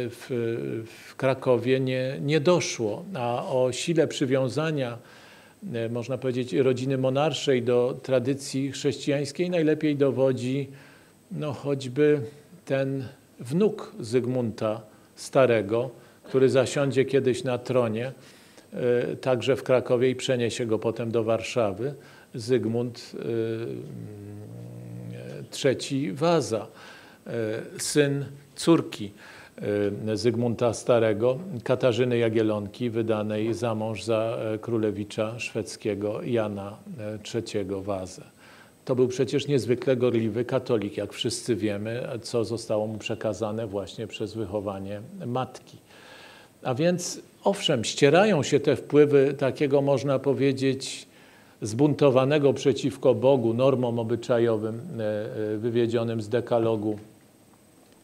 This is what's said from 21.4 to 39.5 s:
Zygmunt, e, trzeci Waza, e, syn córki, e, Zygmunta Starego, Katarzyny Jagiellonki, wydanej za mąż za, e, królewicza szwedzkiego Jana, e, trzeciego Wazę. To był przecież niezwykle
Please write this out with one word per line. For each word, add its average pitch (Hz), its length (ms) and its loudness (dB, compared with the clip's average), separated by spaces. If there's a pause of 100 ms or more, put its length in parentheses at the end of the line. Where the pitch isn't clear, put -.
Zygmunt, 117 800 -2
e, - 40 -8 (2250)
trzeci 139 600 -2
Waza, 143 560 0 (600)
e, - 40 -10 (460)
syn 143 480 0 (300)
córki, 143 560 2 (960)
e, 110 100 0
Zygmunta 117 560 0
Starego, 113 640 2 (260)
Katarzyny 123 540 2
Jagiellonki, 110 720 0
wydanej 107 640 -2
za 113 220 -2
mąż 107 280 -6
za, 113 340 0 (160)
e, 110 40 -4
królewicza 107 800 -2
szwedzkiego 104 840 -4
Jana, 107 560 -4 (220)
e, 107 240 -10
trzeciego 101 580 -4
Wazę. 95 400 -6 (640)
To 131 100 0
był 127 120 6
przecież 131 400 -2
niezwykle 127 480 2